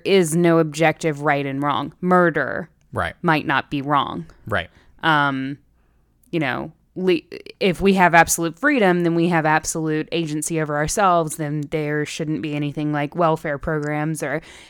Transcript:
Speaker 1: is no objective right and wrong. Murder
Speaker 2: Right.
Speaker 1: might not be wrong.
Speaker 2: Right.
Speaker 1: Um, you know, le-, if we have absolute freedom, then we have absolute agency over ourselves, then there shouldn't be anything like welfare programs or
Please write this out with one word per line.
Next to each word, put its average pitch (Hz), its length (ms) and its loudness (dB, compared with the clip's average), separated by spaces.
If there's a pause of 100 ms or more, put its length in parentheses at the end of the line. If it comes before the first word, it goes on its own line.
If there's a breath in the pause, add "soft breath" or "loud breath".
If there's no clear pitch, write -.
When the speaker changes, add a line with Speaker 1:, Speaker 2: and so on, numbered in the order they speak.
Speaker 1:
is 175 300 4
no 170 240 4
objective 156 640 0
right 143 240 0
and 135 160 -6
wrong. 147 380 -4
Murder 170 680 0 (240)
Speaker 2:
Right. 85 300 -4
Speaker 1:
might 160 240 0
not 143 240 -2
be 143 100 -4
wrong. 143 460 -2 (220)
Speaker 2:
Right. 95 220 -2 (340 soft breath)
Speaker 1:
Um, 143 540 0 (760)
you 170 80 -2
know, 135 320 -4 (240)
le-, 185 240 0 (380)
if 185 220 0
we 196 140 4
have 180 200 4
absolute 165 420 4
freedom, 208 460 2
then 170 140 2
we 170 120 2
have 165 160 2
absolute 156 680 0
agency 156 480 -4
over 151 160 -2
ourselves, 165 600 2
then 151 340 -4
there 151 360 -2
shouldn't 156 340 -4
be 151 140 -6
anything 147 380 -4
like 147 240 -4
welfare 160 420 0
programs 151 640 -4
or 147 180 -4 (300 loud breath)